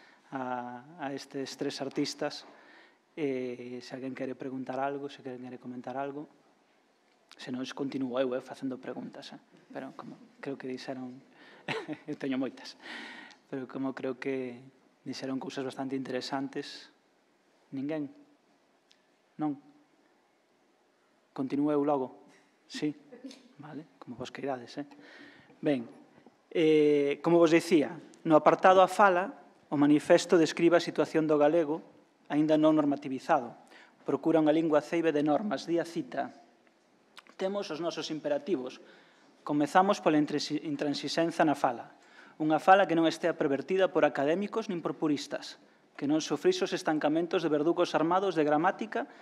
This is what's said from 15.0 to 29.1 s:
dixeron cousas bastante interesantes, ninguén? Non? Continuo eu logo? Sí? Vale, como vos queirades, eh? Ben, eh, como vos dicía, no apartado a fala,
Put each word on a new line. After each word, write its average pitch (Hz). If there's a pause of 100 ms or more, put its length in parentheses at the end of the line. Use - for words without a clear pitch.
dixeron 135
cousas 139
bastante 131
interesantes, 135 (800)
ninguén? 143 (1300)
Non? 151 (1800)
Continuo 143
eu 147
logo? 139 (480)
Sí? 151 (640)
Vale, 151
como 120
vos 123
queirades, 131
eh? 147 (760)
Ben, 135 (680)
eh, 147
como 170
vos 170
dicía, 160 (240)
no 156
apartado 185
a -
fala, 190 (400)